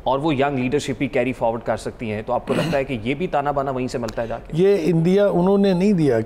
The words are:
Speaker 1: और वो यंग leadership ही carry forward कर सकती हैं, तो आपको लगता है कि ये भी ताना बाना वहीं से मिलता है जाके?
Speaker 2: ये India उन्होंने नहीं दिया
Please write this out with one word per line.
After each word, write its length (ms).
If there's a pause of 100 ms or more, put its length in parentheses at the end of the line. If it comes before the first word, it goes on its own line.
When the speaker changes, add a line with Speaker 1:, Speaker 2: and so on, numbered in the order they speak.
Speaker 1:
और 120
वो 120
यंग 280
leadership 420
ही 60
carry 260
forward 300
कर 140
सकती 320
हैं, 140
तो 100
आपको 200
लगता 240
है 80
कि 80
ये 220
भी 120
ताना 240
बाना 200
वहीं 160
से 100
मिलता 240
है 60
जाके? 300
Speaker 2:
ये 200
India 500
उन्होंने 460
नहीं 200
दिया 320